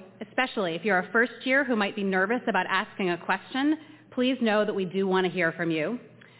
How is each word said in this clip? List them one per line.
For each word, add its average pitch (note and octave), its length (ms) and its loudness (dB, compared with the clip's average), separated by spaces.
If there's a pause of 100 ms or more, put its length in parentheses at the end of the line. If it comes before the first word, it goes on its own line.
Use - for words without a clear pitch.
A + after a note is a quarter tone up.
(280)
especially G3+ 460 -2
if E3 100 -8
you're G3+ 140 2
a F3+ 140 -2
first A#3+ 220 2 (100)
year C4 200 2
who B3 120 0
might G3+ 200 0
be G3+ 80 -4
nervous G3 440 2
about F#3+ 200 2
asking F#3+ 440 0
a E3+ 60 0
question, C4 600 -2 (320)
please B3+ 320 0
know G#3 240 2
that G3+ 80 -2
we F#3+ 120 -2
do F#3+ 200 -2
want F#3 220 2
to E3+ 40 -4
hear E3 200 0
from E3+ 180 -2
you. E3 300 -2 (400)